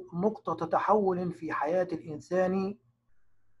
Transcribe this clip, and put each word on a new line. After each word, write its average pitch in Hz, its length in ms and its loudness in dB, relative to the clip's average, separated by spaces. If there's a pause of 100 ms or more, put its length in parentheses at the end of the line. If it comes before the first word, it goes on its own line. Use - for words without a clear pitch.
(140)
نقطة 175 520 -2
تحول 185 680 2
في 151 200 -8
حياة 170 400 0
الإنسان؟ 185 840 -2 (840)